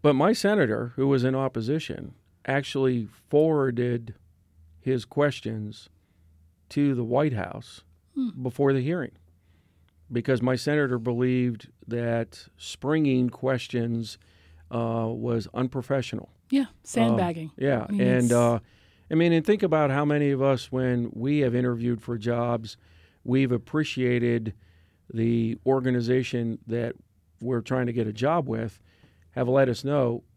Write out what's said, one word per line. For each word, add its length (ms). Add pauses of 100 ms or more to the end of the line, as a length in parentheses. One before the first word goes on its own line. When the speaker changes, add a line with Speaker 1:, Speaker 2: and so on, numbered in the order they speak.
Speaker 1:
But 140
my 180
senator, 640
who 100
was 180
in 100
opposition, 800 (320)
actually 640 (200)
forwarded 840 (680)
his 240
questions 880 (800)
to 240
the 100
White 300
House 480 (320)
Speaker 2:
Hmm. 280
Speaker 1:
before 300
the 80
hearing, 320 (1000)
because 320
my 140
senator 420
believed 720 (180)
that 680
springing 720
questions, 920 (520)
uh, 400
was 440
unprofessional. 760 (200)
Speaker 2:
Yeah, 120
Speaker 1:
Um, 60 (160)
Speaker 2:
sandbagging. 760
Speaker 1:
yeah, 300
Speaker 2:
I 40
mean, 80
Speaker 1:
and, 240
Speaker 2:
it's 80
Speaker 1:
uh, 280 (500)
I 40
mean, 180
and 120
think 180
about 280
how 140
many 260
of 120
us, 280
when 440
we 240
have 160
interviewed 480
for 160
jobs, 580 (480)
we've 280
appreciated 1000 (600)
the 540
organization 1000
that 280 (460)
we're 220
trying 240
to 60
get 140
a 60
job 360
with, 320 (500)
have 180
let 200
us 160
know 400 (120)